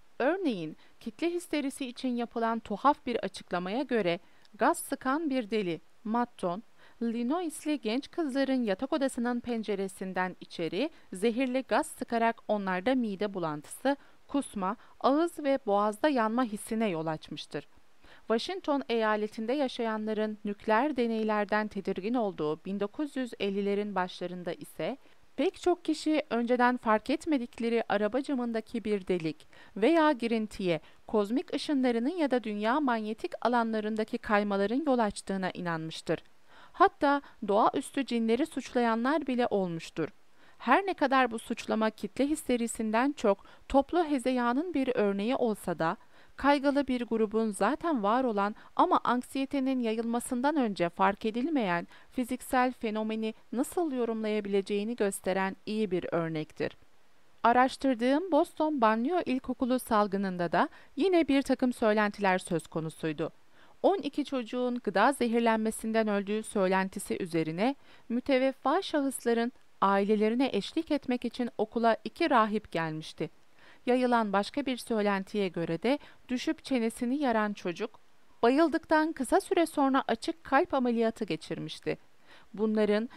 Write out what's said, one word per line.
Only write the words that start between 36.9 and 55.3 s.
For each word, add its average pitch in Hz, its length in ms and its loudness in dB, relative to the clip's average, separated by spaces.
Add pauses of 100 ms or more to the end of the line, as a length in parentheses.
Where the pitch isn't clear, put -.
doğaüstü 254 580 2
cinleri 233 400 0
suçlayanlar 254 800 -2
bile 240 200 0
olmuştur. 170 640 -4 (500)
Her 330 280 4
ne 359 80 -2
kadar 262 360 2
bu 226 80 -6
suçlama 220 520 -2
kitle 247 360 -2
histerisinden 240 840 0
çok 202 320 0 (240)
toplu 320 360 2
hezeyanın 254 680 0
bir 262 220 0
örneği 202 400 0
olsa 202 420 -2
da, 165 180 0 (400)
kaygılı 277 500 2
bir 247 200 -2
grubun 220 440 0
zaten 247 520 0
var 233 220 2
olan 208 300 0 (220)
ama 330 280 4
anksiyetenin 262 760 -2
yayılmasından 233 760 -2
önce 202 320 0
fark 196 360 0
edilmeyen 220 640 0 (240)
fiziksel 254 600 0
fenomeni 220 600 -4 (180)
nasıl 311 400 -2
yorumlayabileceğini 214 1040 -2
gösteren 190 600 -2 (100)